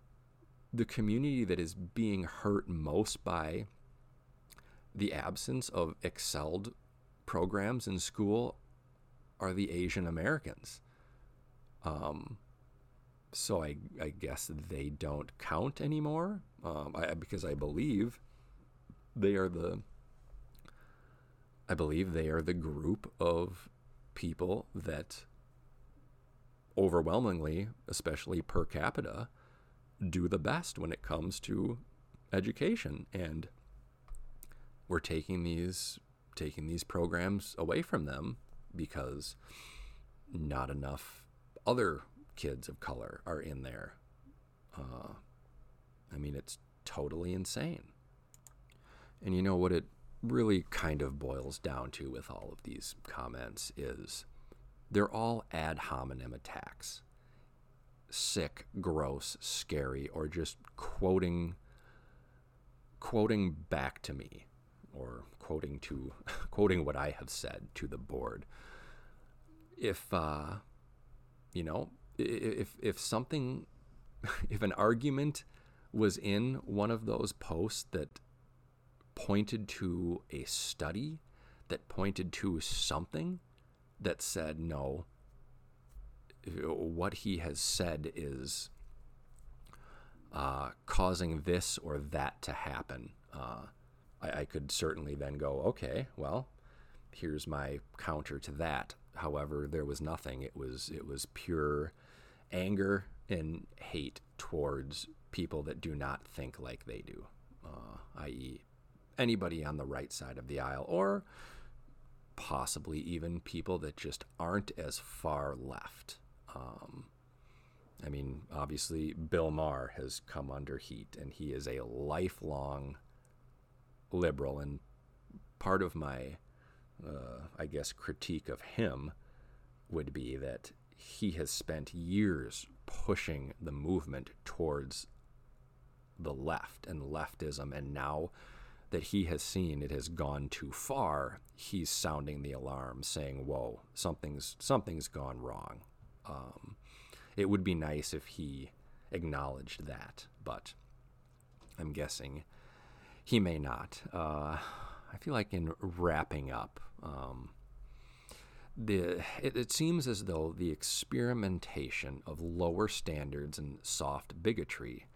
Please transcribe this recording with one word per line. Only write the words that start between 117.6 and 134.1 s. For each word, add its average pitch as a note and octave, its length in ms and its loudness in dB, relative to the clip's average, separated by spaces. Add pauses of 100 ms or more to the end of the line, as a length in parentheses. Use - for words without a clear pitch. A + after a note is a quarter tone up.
I D2 40 -4
mean, C#2 420 -4
obviously, D2 600 0
Bill D#2+ 380 4
Maher D2 460 2
has C2 240 -6
come C#2 300 -6
under C2+ 280 -4
heat, - 420 -12
and C#2+ 100 -8
he D2 220 -4
is C#2 160 -2
a B1+ 160 -2
lifelong C#2 1120 -2 (1160)
liberal, C#2+ 480 4
and C#2+ 220 -4 (800)
part F#2+ 240 6
of F2 120 0
my, C#2 440 -4 (680)
uh, C2+ 420 -8 (100)
I D#2+ 80 -2
guess, C#2+ 260 -2
critique - 560 -4
of - 140 -4
him D2+ 500 0 (800)
would C#2+ 220 -2
be C2 240 -4
that C2 360 -6 (240)
he - 360 -2
has E2 180 0
spent - 440 -4
years F2 720 2 (200)
pushing C#2+ 760 0
the E2 120 -4
movement C#2+ 580 0 (140)